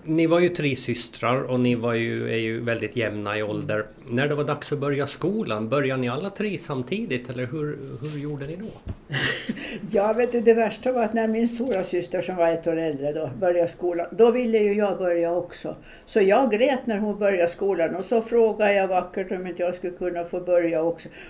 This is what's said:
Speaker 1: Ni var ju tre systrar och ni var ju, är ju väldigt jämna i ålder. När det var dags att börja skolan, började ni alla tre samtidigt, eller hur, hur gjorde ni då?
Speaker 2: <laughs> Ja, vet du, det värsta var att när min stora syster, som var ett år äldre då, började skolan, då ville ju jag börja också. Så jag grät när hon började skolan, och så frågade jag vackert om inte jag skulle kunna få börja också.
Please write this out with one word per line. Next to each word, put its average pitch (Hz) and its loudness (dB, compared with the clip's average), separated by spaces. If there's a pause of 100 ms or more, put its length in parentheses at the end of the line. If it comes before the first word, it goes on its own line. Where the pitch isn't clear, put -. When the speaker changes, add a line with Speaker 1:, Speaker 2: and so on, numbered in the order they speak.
Speaker 1:
Ni 160 2
var 170 6
ju 175 4
tre 147 0
systrar 120 -2 (100)
och 127 2
ni 123 4
var 117 0
ju, 117 -2
är 113 0
ju 113 -2
väldigt 113 -2
jämna 104 -2
i 107 0
ålder. 107 -2 (240)
När 127 2
det 147 0
var 147 0
dags 143 -4
att 143 0
börja 139 0
skolan, 113 -2
började 131 0
ni 123 0
alla 156 -4
tre 202 -4
samtidigt, 131 -4
eller 127 -4
hur, 147 -4 (240)
hur 151 -8
gjorde 139 -6
ni 160 -8
då? 208 -10 (420)
Speaker 2:
<laughs> 143 -4 (760)
Ja, 220 2
vet 240 0
du, 240 0
det 226 8
värsta 226 0
var 240 2
att 220 0
när 226 2
min 226 2
stora 233 -2
syster, 175 -2
som 180 -6
var 170 4
ett 165 -2
år 165 0
äldre 147 -2
då, 156 -4 (100)
började 175 2
skolan, 170 -4
då 226 6
ville 226 2
ju 208 4
jag 202 2
börja 170 2
också. - -6 (300)
Så 220 2
jag 208 6
grät 254 2
när 220 0
hon 202 -2
började 196 4
skolan, 170 0
och 190 -6
så 226 2
frågade 220 4
jag 190 2
vackert 185 -2
om 185 -4
inte 175 -6
jag 175 -2
skulle 175 -6
kunna 175 -4
få 180 -6
börja 170 2
också. 165 -2 (200)